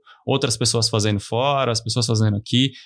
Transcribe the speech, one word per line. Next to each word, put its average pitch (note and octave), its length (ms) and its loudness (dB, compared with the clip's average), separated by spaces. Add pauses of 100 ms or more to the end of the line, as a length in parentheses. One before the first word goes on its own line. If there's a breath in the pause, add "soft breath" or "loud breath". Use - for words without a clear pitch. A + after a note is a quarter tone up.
(240 loud breath)
outras C3 320 0
pessoas A#2 320 0
fazendo G#2 300 0
fora, C3 540 0
as A2+ 80 -2
pessoas A2+ 260 -2
fazendo A2 300 2
aqui, B2 340 0 (160 loud breath)